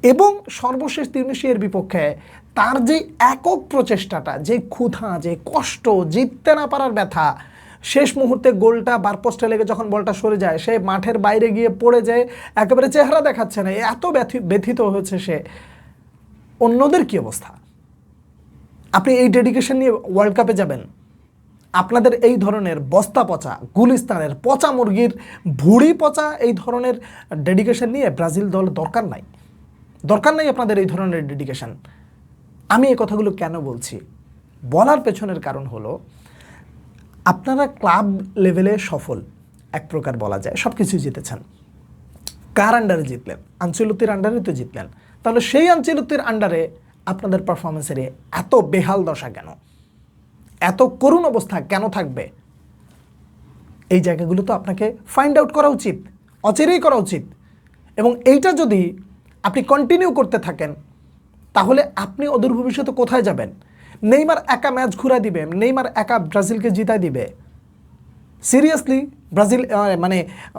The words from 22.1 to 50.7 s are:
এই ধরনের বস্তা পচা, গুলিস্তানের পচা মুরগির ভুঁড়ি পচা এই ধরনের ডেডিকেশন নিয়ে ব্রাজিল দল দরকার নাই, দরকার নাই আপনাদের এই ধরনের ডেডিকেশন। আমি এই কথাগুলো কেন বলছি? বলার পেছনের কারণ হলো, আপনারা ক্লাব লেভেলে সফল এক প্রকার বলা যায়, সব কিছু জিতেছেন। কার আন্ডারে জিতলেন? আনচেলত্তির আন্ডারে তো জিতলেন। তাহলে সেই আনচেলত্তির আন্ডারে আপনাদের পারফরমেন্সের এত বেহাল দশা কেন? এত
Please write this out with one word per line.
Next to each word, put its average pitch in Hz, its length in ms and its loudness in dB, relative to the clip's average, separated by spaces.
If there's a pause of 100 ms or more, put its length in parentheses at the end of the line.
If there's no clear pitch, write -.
এই 240 240 4
ধরনের 196 420 -2
বস্তা 180 440 2
পচা, 151 340 -6 (180)
গুলিস্তানের 226 540 2 (140)
পচা 277 280 2
মুরগির 233 480 0 (380)
ভুঁড়ি 240 360 8
পচা 302 460 0
এই 240 140 2
ধরনের 240 400 -4 (420)
ডেডিকেশন 202 540 0
নিয়ে 254 200 0
ব্রাজিল 165 400 -2
দল 190 180 0
দরকার 165 380 -4
নাই, - 160 -10 (840)
দরকার 214 300 2
নাই 311 140 0
আপনাদের 226 300 0
এই 190 60 0
ধরনের 175 420 -4
ডেডিকেশন। 135 480 -10 (960)
আমি 247 180 0
এই 254 100 2
কথাগুলো 208 340 -2
কেন 170 280 -8
বলছি? 123 400 -12 (720)
বলার 247 300 4
পেছনের 190 380 -6
কারণ 139 260 -10
হলো, 113 340 -12 (1300)
আপনারা 262 420 0
ক্লাব 196 520 -2 (160)
লেভেলে 185 420 2
সফল 151 440 -8 (520)
এক 151 160 -8
প্রকার 151 280 -6
বলা 101 220 -4
যায়, - 160 -10
সব - 160 -2
কিছু 190 280 -2
জিতেছেন। 135 380 -8 (1160)
কার 220 200 4
আন্ডারে 185 280 0
জিতলেন? 123 340 -12 (220)
আনচেলত্তির 214 500 -2
আন্ডারে 214 300 -2
তো 190 120 -6
জিতলেন। 117 360 -10 (360)
তাহলে 226 160 2
সেই 302 300 4
আনচেলত্তির 302 500 0
আন্ডারে 185 520 -2 (340)
আপনাদের 190 380 -2
পারফরমেন্সের 156 560 -6 (320)
এত 175 240 0
বেহাল 185 480 2
দশা 147 260 -8
কেন? 90 180 -18 (1120)
এত 185 220 2